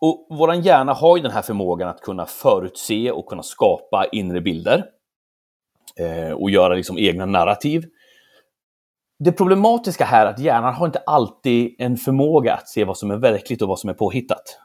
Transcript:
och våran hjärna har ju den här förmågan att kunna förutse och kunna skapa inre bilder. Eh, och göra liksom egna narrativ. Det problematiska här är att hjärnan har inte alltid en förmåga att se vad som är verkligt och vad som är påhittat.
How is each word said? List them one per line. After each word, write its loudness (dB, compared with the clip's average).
och -2
våran 0
hjärna 4
har 4
ju -2
den -6
här -4
förmågan -4
att -12
kunna -10
förutse -2
och -8
kunna -12
skapa 0
inre -4
bilder. -2
Eh, -8
och -4
göra 4
liksom -4
egna 0
narrativ. 0
Det 2
problematiska 2
här 6
är 2
att -6
hjärnan 0
har -2
inte -4
alltid 0
en -2
förmåga 2
att -8
se -2
vad -4
som -6
är -4
verkligt 0
och 0
vad -4
som -8
är -6
påhittat. -6